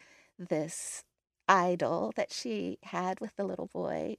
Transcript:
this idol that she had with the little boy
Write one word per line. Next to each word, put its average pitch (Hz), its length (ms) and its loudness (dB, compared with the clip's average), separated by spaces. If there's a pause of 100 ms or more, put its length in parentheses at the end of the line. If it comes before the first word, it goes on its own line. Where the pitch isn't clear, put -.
(380)
this 165 640 -4 (440)
idol 180 680 4
that - 160 -2
she 202 520 -4
had 185 360 -4
with 220 160 -8
the 202 80 -4
little 185 240 -4
boy 180 520 -4